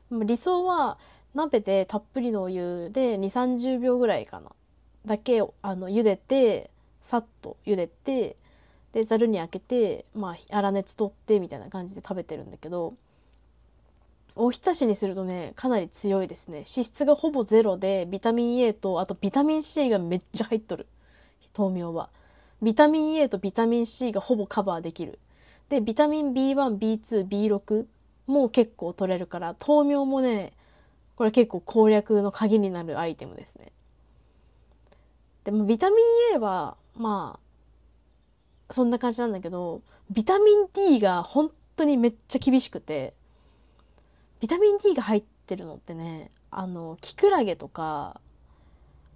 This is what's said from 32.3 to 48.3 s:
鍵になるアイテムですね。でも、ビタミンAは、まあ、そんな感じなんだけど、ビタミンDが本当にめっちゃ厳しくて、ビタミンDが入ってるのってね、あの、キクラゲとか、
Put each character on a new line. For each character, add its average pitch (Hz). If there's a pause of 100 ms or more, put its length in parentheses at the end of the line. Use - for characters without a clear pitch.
鍵 214
に 196
な 175
る 165
ア 170
イ 160
テ -
ム 90
で -
す -
ね。 - (1700)
で 202
も、 214
ビ 226
タ 370
ミ 415
ン 466
A -
は、 190 (180)
ま 202 (1300)
あ、 -
そ 254
ん 233
な 240
感 240
じ 233
な 240
ん 226
だ 190
け 170
ど、 180 (280)
ビ 220
タ 381
ミ 415
ン 403
D 359
が 185
本 311 (240)
当 320
に 294
め 233
っ 226 (140)
ち 269
ゃ -
厳 262
し -
く -
て、 143 (1300)
ビ 226
タ 339
ミ 415
ン 403
D 403
が 247
入 208
っ 214 (220)
て 185
る 180
の 156
っ -
て -
ね、 165 (180)
あ 190
の、 165
キ -
ク 403
ラ 339
ゲ 180
と 143
か、 151 (960)